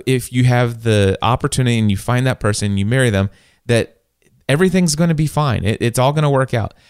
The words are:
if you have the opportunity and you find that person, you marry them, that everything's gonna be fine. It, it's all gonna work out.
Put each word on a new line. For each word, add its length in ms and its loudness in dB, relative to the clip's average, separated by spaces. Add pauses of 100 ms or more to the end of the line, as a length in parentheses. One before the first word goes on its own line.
if 280 -2
you 100 2
have 400 0
the 380 2
opportunity 580 0
and 100 2
you 60 0
find 320 -2
that 140 -4
person, 360 -2
you 80 -2
marry 240 2
them, 200 0 (360)
that 360 -2 (480)
everything's 460 2
gonna 180 2
be 140 -2
fine. 360 -2
It, 180 -2
it's 180 -2
all 120 2
gonna 180 0
work 240 0
out. 200 -4 (160)